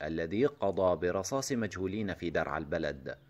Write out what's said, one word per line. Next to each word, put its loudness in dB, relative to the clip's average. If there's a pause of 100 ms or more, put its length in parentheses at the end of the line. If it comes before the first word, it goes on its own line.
الذي 0
قضى 4
برصاص 0
مجهولين -2
في -4
درعا 0
البلد. -4 (120)